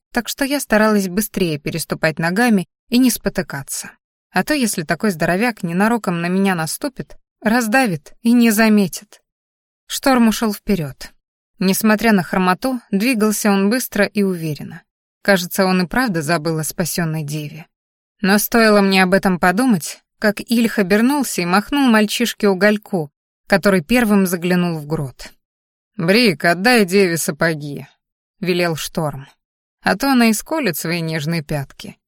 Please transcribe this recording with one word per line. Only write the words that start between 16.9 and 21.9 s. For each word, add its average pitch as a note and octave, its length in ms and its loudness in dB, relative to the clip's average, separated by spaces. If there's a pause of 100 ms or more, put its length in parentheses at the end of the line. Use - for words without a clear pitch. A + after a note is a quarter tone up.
деве. D3+ 460 -10 (520)
Но G3 180 2
стоило G#3+ 420 4
мне F#3+ 240 4
об F#3 100 2
этом F#3 240 0
подумать, F#3 640 0 (160)
как G#3 220 -2
Ильх A#3 400 0
обернулся A3 640 0
и F3 40 -4
махнул G#3 420 0
мальчишке G#3+ 600 0